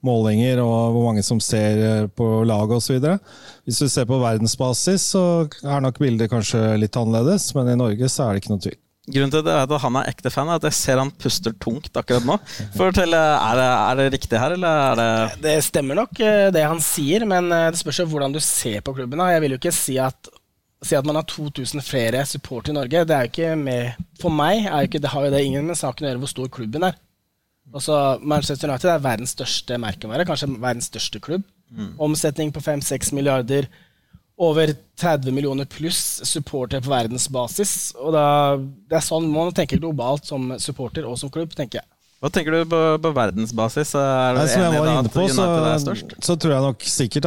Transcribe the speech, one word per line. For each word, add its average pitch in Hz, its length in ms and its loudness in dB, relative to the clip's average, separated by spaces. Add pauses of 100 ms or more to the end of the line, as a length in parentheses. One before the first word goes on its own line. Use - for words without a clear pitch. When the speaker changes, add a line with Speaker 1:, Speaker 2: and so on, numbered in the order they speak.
Speaker 1:
målinger, 117 560 4
og 117 320 2
hvor 120 160 2
mange 107 160 0
som 113 160 2
ser, 107 400 2
eh, 110 260 2
på 113 380 0
laget 110 320 2
og 113 80 -2
så 131 140 0
videre. 160 200 2 (460)
Hvis 117 160 -2
du 143 80 2
ser 127 160 0
på 127 160 2
verdensbasis, 120 800 0 (140)
så 170 340 2 (160)
er 143 160 0
nok 131 160 0
bildet 117 320 2
kanskje 110 480 2
litt 107 180 0
annerledes, 117 600 0
men 123 180 2
i - 20 2
Norge 120 300 0
så 127 240 0
er 101 40 0
det 98 100 -2
ikke 107 100 -2
noe 101 160 -4
tvil. - 120 -16 (240)
Speaker 2:
Grunnen 135 240 0
til 156 160 0
det 165 80 0
er 139 140 2
at 143 160 0
han 127 160 0
er - 100 -2
ekte - 240 -6
fan, 147 160 -2
er 170 80 0
at 147 80 -4
jeg 147 80 0
ser - 240 2
han 135 160 0
puster - 480 -2
tungt - 320 -6
akkurat 123 320 0
nå. 170 140 2 (340)
Fortell, 185 400 2
er 147 460 4
det, 131 100 4
er 123 300 2
det 135 60 4 (100)
riktig 117 260 0
her, 156 140 0
eller 165 260 2
er 131 160 4
det 113 460 0
Speaker 3:
Det 156 180 2
stemmer 143 380 0
nok, - 260 -4
eh, 208 240 6
det 165 160 4
han 160 160 0
sier, 160 480 0
men, 180 240 2
eh, 165 160 4
det 170 80 -4
spørs 151 240 -4
jo 170 80 0
hvordan 139 240 -2
du 151 80 -4
ser 107 400 -2
på 135 160 -8
klubben, 135 240 -4
da. 185 80 2
Jeg 165 140 4
vil 135 100 0
jo 127 80 -6
ikke 170 160 0
si 131 240 -2
at, - 300 -4 (500)
si - 160 0
at 135 80 0
man 151 160 0
har 160 80 -8
to 147 240 -8
tusen 131 320 -8
flere 123 400 0
supportere 135 480 -8
i 147 60 -2
Norge. 143 260 2
Det 160 80 2
er 131 140 2
jo - 20 -6
ikke 160 320 -2
med, 120 320 -2 (260)
for 170 140 0
meg 170 320 2
er 185 160 -4
jo 139 80 0
ikke, 151 160 -4
det 131 80 -2
har 143 160 0
jo 139 80 2
det 139 140 2
ingen 143 180 -2
med 170 80 -4
saken 135 300 -6
å - 20 -2
gjøre 127 160 -4
hvor - 80 -8
stor 127 240 -6
klubben 131 320 -2
er. - 80 -8 (800)
Altså, 147 260 2 (240)
Manchester 147 480 0
United 131 160 0
er 156 160 2
verdens 120 320 -2
største - 480 -6
merkevare, 113 400 -4
kanskje 147 320 -4
verdens 120 320 -4
største - 320 -8
klubb. 180 240 -6 (240)
Speaker 2:
Mm. 104 240 -10 (160)
Speaker 3:
Omsetning 151 480 -2
på 143 80 -10
fem, 147 160 -2
seks - 320 -4
milliarder, 135 560 0 (680)
over 160 340 4 (240)
tredve 143 340 0
millioner 139 340 -2
pluss - 580 -6
supportere 139 600 -4
på 131 80 -6
verdensbasis, 123 1040 -2
og 143 180 -4
da, 147 440 4
det 139 400 -4
er 170 80 0
sånn 160 260 0
man 165 220 0
tenker 175 260 0
globalt 143 480 -2
som 131 320 -6
supporter 135 480 -8
og 123 100 -8
som 139 140 -8
klubb, 160 240 -6
tenker 131 240 -6
jeg. - 60 -16 (380)
Speaker 2:
Hva 139 80 0
tenker 156 200 0
du 165 140 2
på, 160 340 2
på 156 140 0
verdensbasis? 113 840 0
Er 131 400 2
det 127 60 2
Speaker 1:
Nei, 156 80 2
som 190 120 4
jeg 170 100 4
Speaker 2:
enig 156 80 2
Speaker 1:
var 156 80 2
Speaker 2:
da - 80 2
Speaker 1:
inne - 100 2
Speaker 2:
at 110 80 -2
Speaker 1:
på, - 160 2
så, 185 160 2
Speaker 2:
United 165 260 2
er 151 120 0
størst? 190 320 -6 (100)
Speaker 1:
så 175 120 2
tror 160 180 0
jeg 131 120 2
nok 131 160 -4
sikkert 139 440 -2